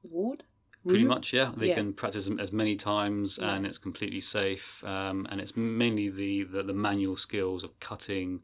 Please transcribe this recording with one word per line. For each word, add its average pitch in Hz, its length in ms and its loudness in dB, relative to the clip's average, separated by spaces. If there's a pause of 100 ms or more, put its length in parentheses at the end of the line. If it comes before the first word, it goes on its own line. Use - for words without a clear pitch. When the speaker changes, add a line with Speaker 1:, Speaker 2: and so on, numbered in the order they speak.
Speaker 1:
ward? 180 420 -4 (420)
Speaker 2:
Pretty 190 180 8
Speaker 1:
Room? 262 40 8
Speaker 2:
much, - 240 0
yeah. 123 240 4
They 110 120 4
Speaker 1:
Yeah. - 60 6
Speaker 2:
can 104 180 2
practice 101 320 -2
them 98 140 0
as 95 140 -4
many 107 240 2
times, 104 600 0
Speaker 1:
Yeah. 104 180 0
Speaker 2:
and 98 120 0
it's 95 120 -8
completely 98 420 -6
safe. - 640 -2
Um, 98 440 -2
and 98 120 -6
it's - 160 -8
mainly 113 520 2
the, 98 360 -2
the, 95 180 -2
the 98 100 -4
manual 98 440 2
skills 92 480 -2
of - 160 -16
cutting 92 640 -4